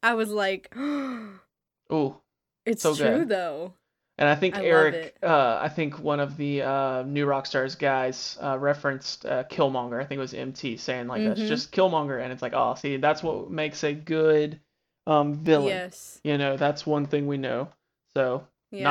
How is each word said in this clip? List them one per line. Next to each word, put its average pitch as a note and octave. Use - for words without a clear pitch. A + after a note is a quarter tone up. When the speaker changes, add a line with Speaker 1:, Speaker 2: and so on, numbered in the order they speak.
Speaker 1:
I A#3
was A3
like, G3
<gasps> -
Speaker 2:
Ooh, A3+
Speaker 1:
"It's A3+
Speaker 2:
so D#3
Speaker 1:
true, D3+
Speaker 2:
good. D#4+
Speaker 1:
though." F3+
Speaker 2:
And D3
I D3
think F#3
Speaker 1:
I -
love F#3+
Speaker 2:
Eric, D#3+
Speaker 1:
it. D#3+
Speaker 2:
uh, C#3
I D#3
think D3+
one D3
of C#3+
the, C#3+
uh, C3+
New C#3+
Rockstars C3+
guys, C3
uh, C3+
referenced, C#3+
uh, B2+
Killmonger. B2+
I C#3
think C#3
it C3+
was B2+
M C3
T B2
saying, B2
like, B2
"That's G#3+
Speaker 1:
Mm-hmm. G#3+
Speaker 2:
just B3
Killmonger." D#3
And B2+
it's C3
like, B2
oh, B2+
see, C#3
that's D3+
what G#2
makes D3+
a D3
good, D#3
um, D3
villain. D3+
Speaker 1:
Yes. -
Speaker 2:
You D3
know, C#3
that's C#3+
one D3
thing C#3+
we C#3+
know. B2+
So, C3
not G3